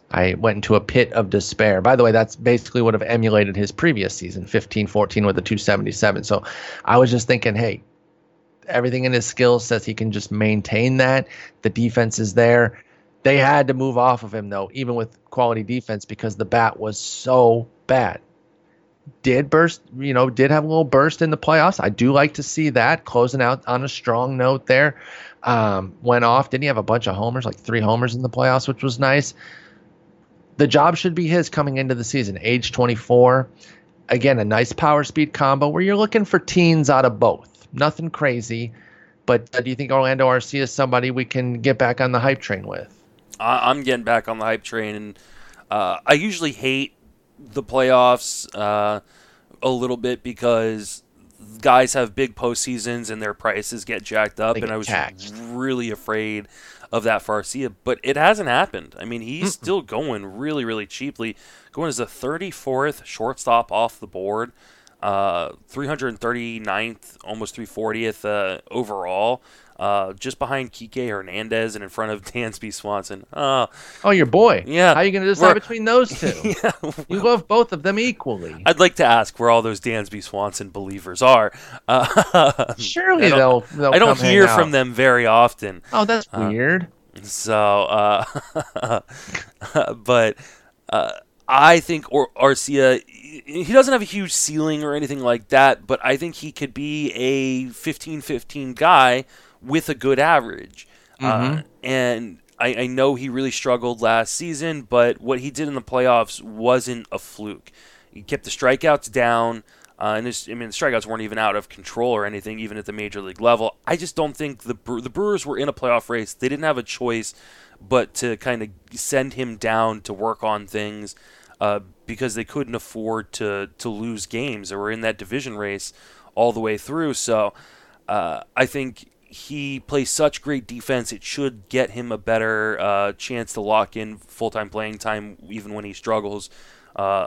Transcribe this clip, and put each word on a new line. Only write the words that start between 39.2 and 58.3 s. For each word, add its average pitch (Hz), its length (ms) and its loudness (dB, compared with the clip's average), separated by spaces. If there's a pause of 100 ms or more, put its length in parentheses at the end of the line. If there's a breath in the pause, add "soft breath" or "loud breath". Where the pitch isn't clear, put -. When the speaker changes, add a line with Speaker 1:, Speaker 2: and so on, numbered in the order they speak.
Speaker 1:
but, 120 300 2
uh, 127 60 0
do 127 80 -4
you 127 60 -4
think 135 160 -6
Orlando 131 360 2
Arcia 127 340 0
is 131 100 -4
somebody 127 380 0
we 127 160 -4
can 123 360 -4
get 127 160 2
back 127 240 0
on 127 100 0
the 123 80 2
hype 135 200 0
train 98 280 -8
with? 92 260 -12 (460)
Speaker 2:
I, 123 320 0
I'm 139 120 -4
getting 123 200 -2
back 113 240 0
on 113 100 -6
the 110 80 -6
hype 113 180 -2
train, 107 320 -8
and, 104 240 -14 (520 soft breath)
uh, 95 340 0
I 135 80 6
usually 165 380 -2
hate 131 420 -4 (460)
the 131 240 -10
playoffs, 123 920 2
uh, 104 440 0 (640 soft breath)
a 131 60 2
little 123 280 -2
bit 123 240 -6
because 113 800 -2 (580)
guys 127 320 6
have 120 220 -2
big 131 200 -2
postseasons 120 760 -6
and 110 120 -10
their 104 120 -4
prices 104 520 -6
get 104 180 -8
jacked 107 360 -2
up, 110 140 0
Speaker 1:
They 113 80 -8
Speaker 2:
and 113 60 -4
Speaker 1:
get 113 60 -6
Speaker 2:
I 110 40 -4
was 107 100 -8
Speaker 1:
taxed. 98 460 -6 (160)
Speaker 2:
really 123 400 -4
afraid 107 580 -6 (440 loud breath)
of 113 140 -2
that 110 180 0
for 107 180 -4
Arcia, 127 320 -8 (100)
but 123 200 -4
it 135 140 0
hasn't 185 300 2